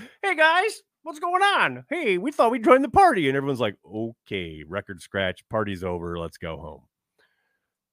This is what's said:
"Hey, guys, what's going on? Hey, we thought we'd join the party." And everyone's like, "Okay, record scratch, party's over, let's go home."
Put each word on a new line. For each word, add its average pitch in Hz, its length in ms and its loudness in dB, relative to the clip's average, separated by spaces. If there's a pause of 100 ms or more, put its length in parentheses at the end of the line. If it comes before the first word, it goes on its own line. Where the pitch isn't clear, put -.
(220)
"Hey, 381 140 -2
guys, 339 480 2 (200)
what's 302 160 -12
going 349 220 0
on? 190 480 0
Hey, 262 280 0
we 226 140 -4
thought 240 200 4
we'd 240 120 -4
join 254 180 6
the 269 80 -2
party." 262 380 4
And 135 100 0
everyone's 139 220 -2
like, 107 260 -2
"Okay, 95 840 -8
record 92 340 -10
scratch, 95 480 -4
party's 101 340 -4
over, 85 360 -6
let's 85 180 -10
go 80 200 -10
home." 73 260 -16 (1080)